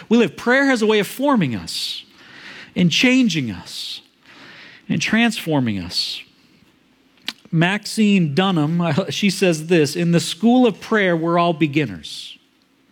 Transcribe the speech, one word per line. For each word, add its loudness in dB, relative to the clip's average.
we 4
live. 2
Prayer 2
has 2
a 2
way 4
of 0
forming 0
us -8
and 2
changing 2
us -12
and -4
transforming 0
us. -8
Maxine 0
Dunham, 0
<laughs> -4
she -2
says 0
this, 2
"In 0
the 4
school 2
of 0
prayer, 0
we're 0
all 2
beginners." -4